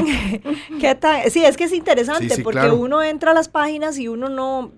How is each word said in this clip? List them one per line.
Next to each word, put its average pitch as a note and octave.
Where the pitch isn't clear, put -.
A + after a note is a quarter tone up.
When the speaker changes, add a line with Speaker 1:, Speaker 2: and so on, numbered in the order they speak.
Speaker 1:
tan, C#4
<laughs> -
qué C4+
tan? D#4
Sí, E4
es -
que E4+
es E4+
interesante D#4
Speaker 2:
Sí, B3
sí, -
Speaker 1:
porque A3+
Speaker 2:
claro. A#3
Speaker 1:
uno C4
entra D#4
a -
las D#4+
páginas D4+
y B3
uno A#3
no, C4